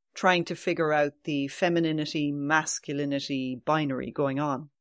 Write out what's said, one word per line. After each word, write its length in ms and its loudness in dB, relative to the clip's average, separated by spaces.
trying 300 4
to 100 -6
figure 380 0
out 200 4
the 240 0
femininity, 840 0
masculinity 1300 -2
binary 460 0
going 280 0
on. 320 -2